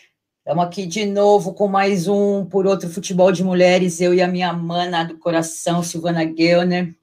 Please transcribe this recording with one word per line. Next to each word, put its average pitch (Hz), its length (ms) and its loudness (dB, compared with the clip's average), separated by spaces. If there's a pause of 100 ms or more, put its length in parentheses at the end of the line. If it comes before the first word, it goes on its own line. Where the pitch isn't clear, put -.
(440)
Tamo 147 160 -2
aqui 175 280 -4
de 208 180 -4
novo 202 480 2
com 202 140 0
mais 196 400 0
um 202 380 0
Por 190 200 -2
Outro 190 240 0
Futebol 185 420 2
de 180 120 0
Mulheres, 180 580 2
eu 180 100 4
e 180 120 4
a 180 40 2
minha 180 240 -2
mana 170 520 -4
do 165 160 -12
coração, 170 640 -2
Silvana 170 420 -4
Gellner. 175 760 0